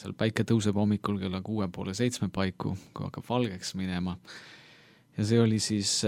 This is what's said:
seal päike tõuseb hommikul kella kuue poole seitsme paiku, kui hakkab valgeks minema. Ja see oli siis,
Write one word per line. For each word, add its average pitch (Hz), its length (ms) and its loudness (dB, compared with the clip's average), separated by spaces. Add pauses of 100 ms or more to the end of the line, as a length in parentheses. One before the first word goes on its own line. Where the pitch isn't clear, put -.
seal 101 160 -10
päike 110 320 2
tõuseb 104 320 4
hommikul 104 400 2
kella 92 240 -4
kuue 104 240 -2
poole 95 240 -6
seitsme 107 400 0
paiku, 95 400 -2 (240)
kui - 80 -6
hakkab - 240 -8
valgeks 117 480 -2
minema. 90 400 -2 (960)
Ja 104 160 0
see 117 160 6
oli 110 160 4
siis, 101 300 0 (180)